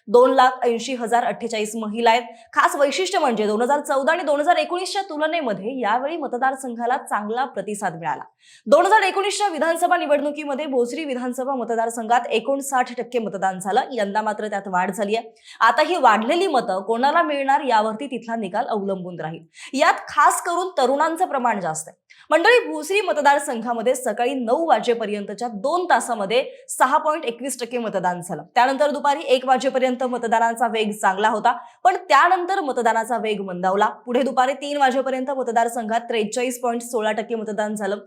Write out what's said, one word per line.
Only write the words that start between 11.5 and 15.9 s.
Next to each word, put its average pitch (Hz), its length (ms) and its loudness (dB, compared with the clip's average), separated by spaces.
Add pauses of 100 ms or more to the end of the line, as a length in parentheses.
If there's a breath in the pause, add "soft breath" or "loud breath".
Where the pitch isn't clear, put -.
मतदारसंघात 233 760 -2
एकोणसाठ 254 680 -2
टक्के 240 220 -4
मतदान 190 400 -4
झालं, 202 220 0 (100)
यंदा 208 300 -2
मात्र 214 260 -4
त्यात 202 200 -6
वाढ 185 240 0
झाली 208 240 -4
आहे. - 160 -6 (280 loud breath)
आता 240 220 4
ही 330 160 0